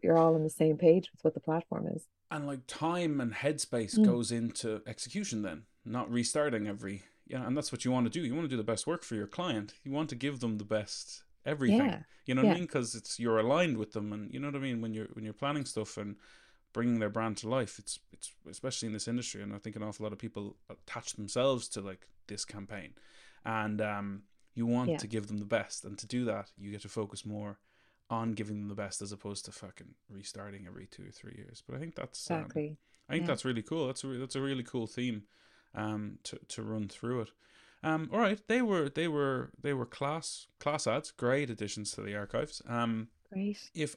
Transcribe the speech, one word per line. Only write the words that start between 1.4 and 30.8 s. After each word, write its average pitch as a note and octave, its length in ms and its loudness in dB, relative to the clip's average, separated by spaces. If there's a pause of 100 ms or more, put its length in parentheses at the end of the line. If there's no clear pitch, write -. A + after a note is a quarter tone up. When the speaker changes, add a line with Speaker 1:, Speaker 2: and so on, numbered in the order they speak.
Speaker 1:
is. - 180 -4 (240)
Speaker 2:
And, D3+ 160 -4
like, C#3 220 -6
time D#3+ 540 0
and A#2 120 0
headspace C3 640 0
Speaker 1:
Mm. G#3+ 80 12
Speaker 2:
goes A#2+ 280 6
into A2+ 520 -2
execution A#2 580 -4
then, F2 200 -6 (220)
not A#2 260 -4
restarting A#2+ 560 2
every, G2 360 -6 (220)
yeah, B2+ 220 -4
and B2 80 2
that's D3 160 -2
what - 140 -4
you B2+ 60 4
wanna B2 180 4
do. D#3 160 -2
You B2 100 0
wanna D#3+ 140 0
do B2+ 80 0
the A2 80 0
best A2 200 0
work E3 180 -2
for - 120 -6
your G2+ 120 -2
client. A#2 480 -2 (100)
You C3+ 60 -6
want D3 180 0
to - 60 -6
give C3 260 -2
them A2+ 160 0
the G#2 80 -4
best - 580 -4 (220)
everything. D3 400 6
Speaker 1:
Yeah. - 180 0 (220)
Speaker 2:
You B2+ 100 2
know C3 60 6
what A3 80 10
Speaker 1:
Yeah. F3 60 8
Speaker 2:
I F3 40 2
mean? F3 80 -2
'Cause A#2+ 280 0
it's, - 220 -10
you're A2+ 220 4
aligned D3 380 6
with G#2+ 160 -2
them, G#2+ 180 -2
and G#2 220 -8
you C3 80 -4
know C#3+ 80 -4
what C#3 80 -4
I - 20 -2
mean? B2+ 220 -2
When A2+ 120 -4
you're, G#2+ 200 -4
when G#2+ 100 -8
you're G#2+ 100 -6
planning C#3+ 300 0
stuff A2 320 -4
and G#2 220 -6 (560)
bringing A#2 260 4
their G#2+ 100 2
brand A2 280 -2
to G#2+ 100 -6
life, A#2+ 320 0
it's, - 220 -10 (100)
it's, - 220 -14 (160)
especially A2+ 380 -4
in G#2+ 60 -2
this G#2 140 -4
industry, A#2 340 -2
and G2+ 120 -6
I G2+ 60 -8
think A2 180 -8
an G#2+ 60 -6
awful G#2+ 200 -6
lot G#2+ 80 -2
of G#2 80 -10
people G#2 380 -6 (120)
attach - 440 -10
themselves B2 560 2
to, G#2 120 -6
like, F#2+ 280 -12 (180)
this G#2 160 -6
campaign. G2+ 520 -10 (500)
And, G#2+ 340 0
um, G2+ 440 -2 (300)
you A#2 120 0
want A#2+ 240 4
Speaker 1:
Yeah. D#3+ 80 2
Speaker 2:
to B2 100 -4
give G#2 200 -2
them G#2+ 100 -4
the G#2 80 -4
best, G2+ 400 -2
and G2+ 140 -10
to G#2+ 80 -10
do B2 180 0
that, G2+ 320 -2
you G2+ 140 -10
get G2+ 100 -8
to G2+ 80 -12
focus G2+ 360 -6
more G#2 340 -8 (500)
on A2+ 220 0
giving G#2 280 -4
them G2+ 100 -6
the G2+ 60 -6
best G2+ 260 -6
as G2+ 100 -8
opposed G2+ 340 -8
to G2 60 -12
fucking - 420 -16 (160)
restarting G2 560 -12
every F#2 220 -14